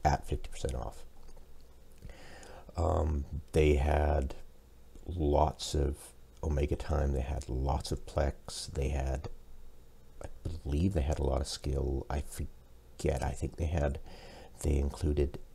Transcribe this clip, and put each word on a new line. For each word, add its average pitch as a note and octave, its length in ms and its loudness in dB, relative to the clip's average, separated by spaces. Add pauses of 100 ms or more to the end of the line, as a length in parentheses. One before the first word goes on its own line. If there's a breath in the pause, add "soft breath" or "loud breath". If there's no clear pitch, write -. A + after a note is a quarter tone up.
at - 200 4
fifty - 240 -4
percent - 280 -4
off. - 280 -8 (1700 loud breath)
Um, D#2+ 480 2 (260)
they D2+ 240 8
had D2 600 4 (680)
lots D2+ 680 2
of C#2+ 220 4 (480)
Omega C#2+ 320 2
time, C#2+ 360 2
they C2 100 0
had - 260 -4
lots C2 420 0
of - 160 -4
Plex, - 680 -2
they C#2 180 0
had, C2+ 380 -2 (960)
I - 40 -8 (160)
believe E2 500 2
they D2+ 60 4
had D2 180 2
a C#2+ 60 2
lot C2+ 160 2
of - 80 -2
skill, C#2 600 0
I - 120 0
forget, - 1040 -4
I C#2 80 0
think C#2 240 -4
they E2 100 0
had, D2+ 320 2 (640 loud breath)
they D2 160 2
included C#2+ 640 2 (140)